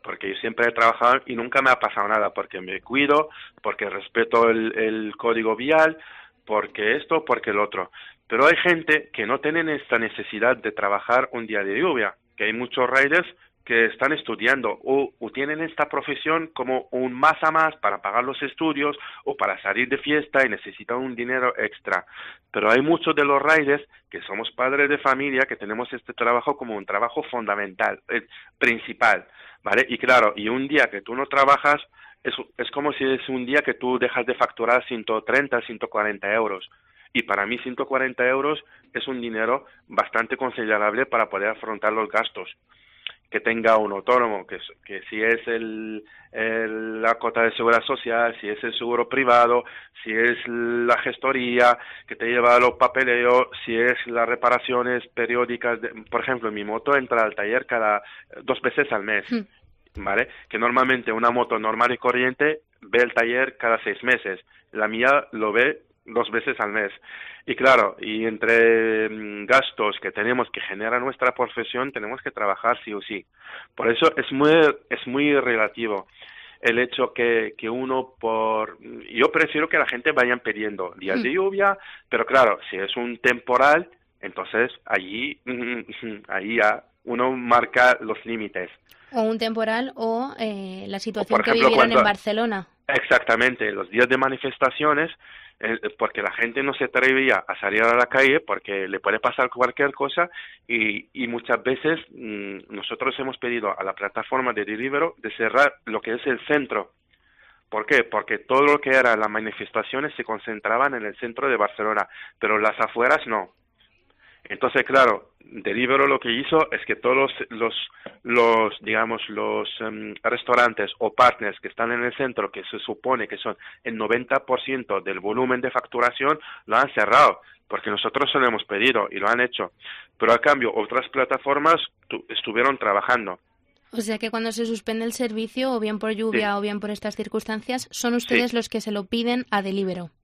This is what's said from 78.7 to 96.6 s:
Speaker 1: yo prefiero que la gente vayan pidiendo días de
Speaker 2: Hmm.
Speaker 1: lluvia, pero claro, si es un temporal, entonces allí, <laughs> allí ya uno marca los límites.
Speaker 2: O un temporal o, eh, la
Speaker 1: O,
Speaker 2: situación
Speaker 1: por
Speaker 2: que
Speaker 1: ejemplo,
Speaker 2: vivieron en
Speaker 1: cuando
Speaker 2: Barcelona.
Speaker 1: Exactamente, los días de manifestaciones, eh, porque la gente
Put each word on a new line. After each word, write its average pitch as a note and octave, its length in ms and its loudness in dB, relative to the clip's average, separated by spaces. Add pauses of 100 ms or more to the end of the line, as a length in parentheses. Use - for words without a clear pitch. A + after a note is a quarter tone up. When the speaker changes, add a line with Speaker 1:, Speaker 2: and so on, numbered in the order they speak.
Speaker 1:
yo A#2+ 500 -2
prefiero D#3 380 0
que E3+ 80 2
la C#3 100 4
gente B2+ 240 -2
vayan B2 280 2
pidiendo G#2 580 -6
días F#2+ 240 -2
de G3+ 80 -2
Speaker 2:
Hmm. D3+ 40 -2
Speaker 1:
lluvia, G3 440 0 (320)
pero A#2 160 0
claro, A#2+ 320 6 (120)
si F#2+ 80 -8
es G2 200 -4
un A#2+ 220 -6
temporal, B2+ 720 2 (320)
entonces G2+ 500 -4 (140)
allí, G#2+ 600 -6
<laughs> A#2 840 -10
allí G2 300 -4
ya G#2+ 260 2 (220)
uno B2 260 0
marca B2 680 4
los A2 240 -6
límites. G#2 440 -6 (420)
Speaker 2:
O B3 100 -2
un A3 160 0
temporal A3+ 580 -2
o, A#3 440 -4
eh, G3 480 -8
la G3 100 -8
Speaker 1:
O, - 20 -6
Speaker 2:
situación G#3+ 380 -2
Speaker 1:
por G#3+ 80 2
Speaker 2:
que A#3 60 2
Speaker 1:
ejemplo, A#3 180 6
Speaker 2:
vivieron A#3 220 6
en - 60 0
Speaker 1:
cuando G#3 120 6
Speaker 2:
Barcelona. G#3 580 -2 (200)
Speaker 1:
Exactamente, A#2+ 840 2
los G2 180 -6
días A#2+ 200 4
de C3 80 4
manifestaciones, C#3 920 0 (480)
eh, A2+ 200 -2 (180)
porque G#2+ 240 -2
la F#2+ 120 -2
gente A#2 280 -2